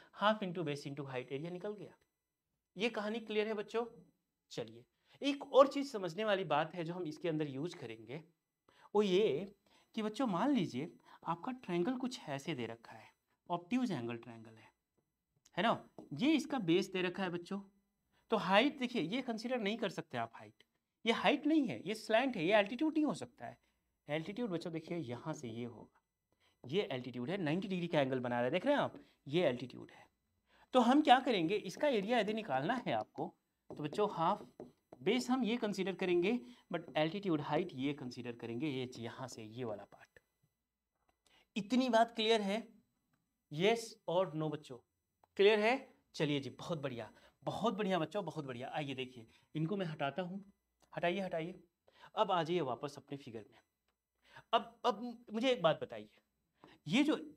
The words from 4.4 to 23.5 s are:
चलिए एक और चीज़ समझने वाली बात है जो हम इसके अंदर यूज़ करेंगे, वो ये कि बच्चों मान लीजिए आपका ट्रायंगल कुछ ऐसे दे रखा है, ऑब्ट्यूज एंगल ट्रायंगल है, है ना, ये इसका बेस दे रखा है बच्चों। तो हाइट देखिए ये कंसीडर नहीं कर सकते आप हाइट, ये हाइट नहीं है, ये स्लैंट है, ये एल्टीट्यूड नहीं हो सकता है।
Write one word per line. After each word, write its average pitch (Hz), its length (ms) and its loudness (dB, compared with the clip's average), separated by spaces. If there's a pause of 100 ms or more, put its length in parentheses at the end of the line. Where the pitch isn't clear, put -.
चलिए 117 340 -10 (360)
एक 277 320 -2
और 269 140 12
चीज़ 277 240 -4
समझने 190 340 -4
वाली 196 200 2
बात 151 300 2
है 180 80 -4
जो 165 100 -4
हम 180 120 -6
इसके 151 240 -6
अंदर 156 180 0
यूज़ 139 300 -6
करेंगे, 113 440 -12 (760)
वो 208 60 6
ये 190 540 2 (400)
कि 220 60 -4
बच्चों 214 260 -2
मान 214 260 2
लीजिए 156 380 0 (340)
आपका 170 280 -4
ट्रायंगल 185 440 0
कुछ 254 220 -6 (100)
ऐसे 143 260 -4
दे 120 100 -4
रखा 113 300 -12
है, 110 140 -20 (400)
ऑब्ट्यूज 202 420 -2
एंगल 120 260 -4
ट्रायंगल 117 340 -18
है, - 200 -20 (880)
है 175 60 2
ना, 220 260 0 (240)
ये 226 200 4
इसका 262 280 0
बेस 185 320 2
दे 185 80 0
रखा 180 220 -2
है 180 60 -2
बच्चों। 175 300 -6 (720)
तो 220 60 6
हाइट 202 420 6
देखिए 233 220 -2
ये 196 200 -2
कंसीडर 240 380 -4
नहीं 214 180 0
कर 214 120 -2
सकते 151 280 -6
आप 117 180 -2
हाइट, - 280 -20 (420)
ये 226 80 4
हाइट 226 340 2
नहीं 294 200 4
है, 117 180 -4
ये 202 100 -4
स्लैंट 247 420 2
है, 156 80 0
ये 190 100 4
एल्टीट्यूड 240 380 2
नहीं 302 120 2
हो 240 100 0
सकता - 300 -12
है। 123 120 -12 (500)